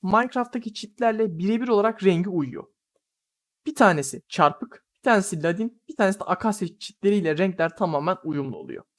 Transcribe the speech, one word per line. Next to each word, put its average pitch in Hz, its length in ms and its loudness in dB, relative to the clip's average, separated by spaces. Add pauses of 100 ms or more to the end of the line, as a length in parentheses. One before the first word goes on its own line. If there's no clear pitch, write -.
Minecraft'taki 240 720 -2
çitlerle 220 640 -2
birebir 220 300 0
olarak 220 360 2
rengi 180 260 4
uyuyor. 147 340 -4 (1000)
Bir 302 100 -8
tanesi 165 520 2
çarpık, - 580 0 (100)
bir - 60 -20
tanesi 190 420 2
ladin, 185 460 -4
bir - 60 -18
tanesi 196 240 2
de - 40 -10
akasya 202 440 -2 (120)
çitleriyle 190 580 0
renkler 175 400 0
tamamen 170 460 -2
uyumlu 139 340 -4
oluyor. - 260 -12 (160)